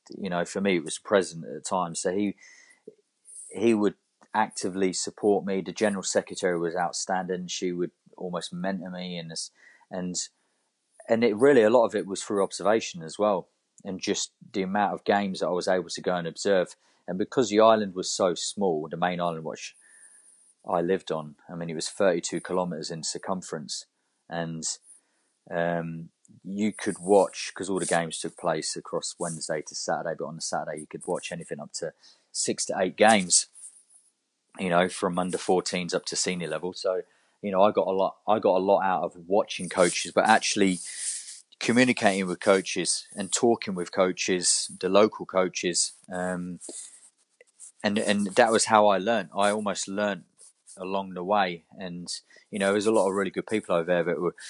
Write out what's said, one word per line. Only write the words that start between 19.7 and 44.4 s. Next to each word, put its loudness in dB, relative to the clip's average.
I 2
lived 0
on, -6
I -12
mean, -8
it -6
was -6
thirty-two 0
kilometres -4
in -8
circumference, -8
and, -6
um, -2
you -2
could -6
watch, 2
'cause -8
all -2
the -2
games 0
took -8
place -2
across -8
Wednesday -6
to -18
Saturday, -4
but -8
on -10
the -14
Saturday -6
you -14
could -14
watch -4
anything -10
up -16
to -8
six -4
to -4
eight 0
games, 6
you -4
know, 4
from -2
under -2
fourteens 0
up -4
to -6
senior -2
level. -6
So, -4
you -4
know, 6
I 8
got 2
a 0
lot, 0
I 4
got 4
a 2
lot 4
out 0
of -10
watching 0
coaches, 2
but 2
actually 4
communicating 4
with -4
coaches 2
and -8
talking 2
with -4
coaches, 0